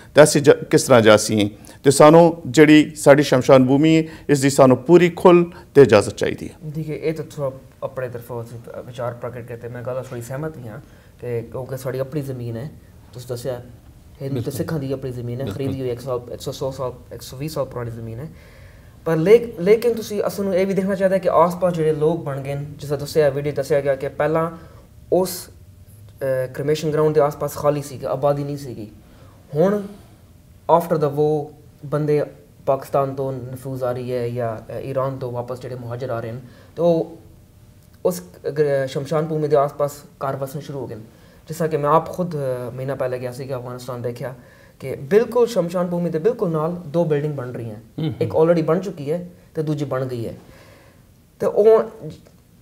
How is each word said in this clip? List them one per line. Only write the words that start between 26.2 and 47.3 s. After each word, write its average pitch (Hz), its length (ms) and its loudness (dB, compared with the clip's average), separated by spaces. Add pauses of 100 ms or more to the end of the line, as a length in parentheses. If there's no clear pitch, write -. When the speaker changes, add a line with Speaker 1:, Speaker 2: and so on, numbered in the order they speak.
Speaker 2:
cremation 151 380 -2
ground 156 220 2
ਦੇ 151 80 4
ਆਸ-ਪਾਸ 147 340 -2
ਖਾਲੀ 147 260 0
ਸੀ, 135 260 -12
ਆਬਾਦੀ 143 360 -2
ਨਹੀਂ 143 140 -8
ਸੀਗੀ। 120 300 -12 (680)
ਹੁਣ 196 260 2 (960)
after 175 180 0
the 151 140 0
war 151 360 -2 (400)
ਬੰਦੇ 147 380 0 (420)
ਪਾਕਿਸਤਾਨ 135 500 -2
ਤੋਂ 135 180 -6
ਨਫੂਜ਼ 127 500 -10
ਆ 123 80 -2
ਰਹੀ 123 220 -6
ਹੈ 120 160 -4
ਜਾਂ, 117 280 -6
ਅਹ, 117 240 -12
ਈਰਾਨ 135 360 -4
ਤੋਂ 127 140 -8
ਵਾਪਸ 120 300 -8
ਜਿਹੜੇ 127 140 -12
ਮੁਹਾਜਰ 123 340 -10
ਆ 117 100 -4
ਰਹੇ 117 120 -10
ਨੇ, 120 80 -10 (360)
ਤੇ - 60 -6
ਉਹ 170 360 0 (880)
ਉਸ 180 160 -2 (380)
ਗ੍ਰ-, 143 280 -2
ਸ਼ਮਸ਼ਾਨ 151 380 -4
ਭੂਮੀ 156 220 -4
ਦੇ 143 80 0
ਆਸ-ਪਾਸ 143 360 0 (120)
ਘਰ - 320 -8
ਵਸਣੇ 139 260 -10
ਸ਼ੁਰੂ 139 180 -12
ਹੋ 117 80 -10
ਗਏ 113 80 -12
ਨੇ। 107 60 -16 (460)
ਜਿਸ 156 100 -12
ਤਰ੍ਹਾਂ 160 120 -2
ਕਿ 156 80 -2
ਮੈਂ 143 120 0
ਆਪ 165 240 2
ਖੁਦ, 170 220 -6
ਅਹ, 123 360 -6
ਮਹੀਨਾ 131 240 -6
ਪਹਿਲੇ 127 240 -4
ਗਿਆ 123 120 -8
ਸੀਗਾ 135 260 -10
ਅਫਗਾਨਿਸਤਾਨ, 123 440 -10
ਦੇਖਿਆ 123 320 -8 (460)
ਕਿ 135 160 -8
ਬਿਲਕੁਲ 226 520 2
ਸ਼ਮਸ਼ਾਨ 180 400 -2
ਭੂਮੀ 175 220 -2
ਦੇ 156 100 -2
ਬਿਲਕੁਲ 214 300 -2
ਨਾਲ 160 220 -2 (160)
ਦੋ 165 180 0
ਬਿਲਡਿੰਗ 151 280 -2